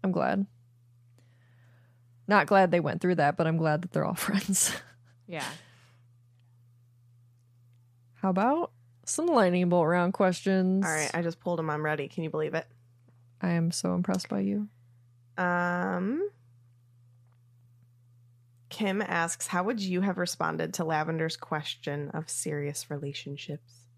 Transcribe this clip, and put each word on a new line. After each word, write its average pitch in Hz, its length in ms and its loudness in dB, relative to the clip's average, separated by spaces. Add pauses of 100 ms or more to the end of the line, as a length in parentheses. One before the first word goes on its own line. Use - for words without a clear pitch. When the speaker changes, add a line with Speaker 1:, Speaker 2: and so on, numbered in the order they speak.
Speaker 1:
I'm 190 80 2
glad. 180 340 2 (1800)
Not 196 200 6
glad 196 240 8
they 175 100 4
went 147 200 -2
through 180 140 2
that, 147 220 2
but 165 100 2
I'm 160 80 2
glad 160 280 2
that 180 100 -10
they're 151 100 0
all - 100 -2
<laughs> - 20 -2
friends. - 600 0 (520)
Speaker 2:
Yeah. 156 180 -6 (2750)
Speaker 1:
How 190 140 0
about 240 420 2 (340)
some 320 220 -2
lightning 180 420 4
bolt 170 180 4
round 175 260 2
questions? 185 720 2
Speaker 3:
All 165 60 2
right, 156 220 0
I 170 80 -2
just 170 180 -4
pulled 175 200 -2
'em. 160 100 -2
I'm 151 160 -2
ready. 147 240 -2
Can 170 140 -6
you 160 60 -4
believe 156 240 -2
it? 160 140 -4 (720)
Speaker 1:
I 180 100 0
am 170 200 2
so 180 220 -2
impressed 180 340 -2
by 196 140 -4
you. 208 260 -2 (680)
Speaker 3:
Um, 180 880 0 (2500)
Kim 202 340 -2
asks, 170 440 -2
"How 180 160 0
would 226 160 -2
you 185 220 0
have 190 160 0
responded 160 560 -2
to 175 100 -4
Lavender's 160 540 -2
question 147 720 -8
of 160 200 -8
serious 147 600 -8
relationships?" 143 960 -10 (120)